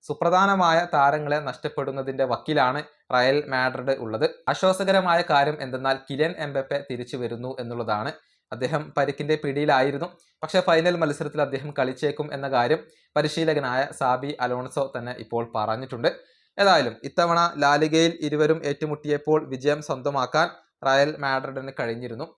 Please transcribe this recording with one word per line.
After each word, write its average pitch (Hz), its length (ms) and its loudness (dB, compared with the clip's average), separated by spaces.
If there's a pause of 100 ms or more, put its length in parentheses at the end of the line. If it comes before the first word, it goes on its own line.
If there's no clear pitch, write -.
സുപ്രധാനമായ 175 840 4
താരങ്ങളെ 147 540 2
നഷ്ടപ്പെടുന്നതിന്റെ 135 760 -4
വക്കിലാണ് 135 580 0 (320)
റയൽ 135 300 4 (100)
മാഡ്രിഡ് 127 500 0
ഉള്ളത്. 113 240 -2 (240)
ആശ്വാസകരമായ 185 680 2 (120)
കാര്യം 143 340 2
എന്തെന്നാൽ 131 320 -2 (120)
കിലിയൻ 151 240 0 (120)
എംബപ്പെ 143 340 -4 (100)
തിരിച്ചു 123 340 -8
വരുന്നു 120 360 -8
എന്നുള്ളതാണ്. 117 520 -2 (420)
അദ്ദേഹം 131 280 0 (140)
പരിക്കിന്റെ 147 460 0
പിടിയിലായിരുന്നു. 143 680 2 (340)
പക്ഷേ 180 240 2
ഫൈനൽ 170 340 4
മത്സരത്തിൽ 151 440 -2
അദ്ദേഹം 139 340 -6
കളിച്ചേക്കും 139 560 -2
എന്ന 139 140 -8
കാര്യം 131 320 2 (360)
പരിശീലകനായ 147 680 0 (120)
സാബി 131 320 0 (100)
അലോൺസോ 127 560 -4
തന്നെ 120 160 -8 (120)
ഇപ്പോൾ 117 300 -6
പറഞ്ഞിട്ടുണ്ട്. 117 540 -2 (500)
ഏതായാലും 160 360 4 (140)
ഇത്തവണ 170 440 2 (100)
ലാലിഗയിൽ 156 580 4
ഇരുവരും 151 440 0
ഏറ്റുമുട്ടിയപ്പോൾ 147 760 -2 (120)
വിജയം 143 360 -2
സ്വന്തമാക്കാൻ 143 600 0 (380)
റയൽ 143 380 2
മാഡ്രിഡിന് 135 560 -4
കഴിഞ്ഞിരുന്നു. 120 460 -6 (120)